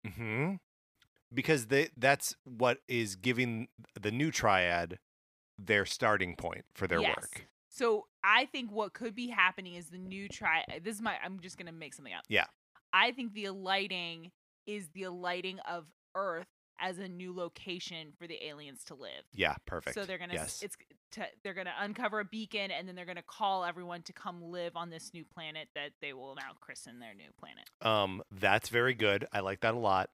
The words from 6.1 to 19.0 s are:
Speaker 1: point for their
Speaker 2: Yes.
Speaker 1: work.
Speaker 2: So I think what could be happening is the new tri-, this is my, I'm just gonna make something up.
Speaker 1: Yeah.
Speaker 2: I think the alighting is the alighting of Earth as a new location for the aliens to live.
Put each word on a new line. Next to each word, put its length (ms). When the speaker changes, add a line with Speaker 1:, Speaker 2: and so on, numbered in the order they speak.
Speaker 1:
point 280
for 120
their 140
Speaker 2:
Yes. 160
Speaker 1:
work. 300
Speaker 2:
So 360
I 220
think 260
what 220
could 200
be 140
happening 460
is 160
the 80
new 300
tri-, 360
this 140
is 60
my, 200
I'm 180
just 180
gonna 140
make 220
something 200
up. 140
Speaker 1:
Yeah. 160
Speaker 2:
I 200
think 220
the 120
alighting 840
is 280
the 100
alighting 560
of 260
Earth 320
as 200
a 100
new 260
location 840
for 80
the 200
aliens 380
to 100
live. 380